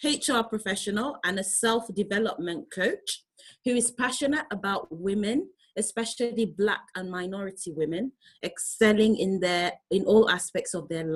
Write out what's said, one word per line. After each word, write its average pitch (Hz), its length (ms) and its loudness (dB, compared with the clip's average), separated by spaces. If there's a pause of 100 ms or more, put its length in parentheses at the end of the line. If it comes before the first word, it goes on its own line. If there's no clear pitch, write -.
H 294 280 0
R 233 140 2
professional 214 800 -4
and 185 140 -2
a 190 60 -2
self-development 202 1300 0
coach 240 480 -2 (440)
who 247 80 2
is 240 160 2
passionate 277 600 -2
about 196 400 -4
women, 208 580 -2 (280)
especially 226 680 -2
Black 196 380 0 (100)
and 185 160 -8
minority 190 680 -6
women, 170 320 -2 (320)
excelling 214 720 4
in 190 220 2
their, 175 320 0 (180)
in 190 140 2
all 220 260 8
aspects - 420 -2
of 160 160 -6
their 165 160 -4 (120)